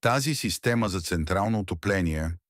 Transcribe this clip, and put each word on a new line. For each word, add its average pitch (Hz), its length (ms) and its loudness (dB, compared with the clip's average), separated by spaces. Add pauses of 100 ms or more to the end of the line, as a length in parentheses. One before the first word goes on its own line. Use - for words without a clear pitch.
Тази 135 340 2
система 117 540 0
за 90 120 -2
централно 92 580 0
отопление 87 720 0 (180)